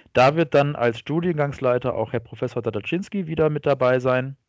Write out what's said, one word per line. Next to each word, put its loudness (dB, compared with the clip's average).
Da 6
wird 2
dann 4
als 0
Studiengangsleiter -2
auch -4
Herr -2
Professor -6
Dadaczynski -4
wieder 0
mit -4
dabei 2
sein. -2